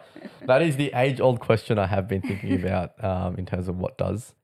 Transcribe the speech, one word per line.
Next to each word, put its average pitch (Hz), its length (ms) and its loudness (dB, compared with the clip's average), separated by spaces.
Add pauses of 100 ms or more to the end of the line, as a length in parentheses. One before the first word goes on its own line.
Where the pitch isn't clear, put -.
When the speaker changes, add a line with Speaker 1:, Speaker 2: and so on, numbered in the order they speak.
(220)
Speaker 1:
<laughs> - 260 -18
Speaker 2:
That 131 160 6
is 160 140 2
the 143 180 0
age-old 123 440 2
question - 380 2
I 98 80 2
have 95 220 0
been 98 140 -2
thinking 95 320 -4
Speaker 1:
<laughs> 90 100 2
Speaker 2:
about, 92 400 -4
um, 92 320 -2
in 92 100 -6
terms 92 220 -4
of 90 100 -4
what 90 220 -6
does. 98 340 -4 (100)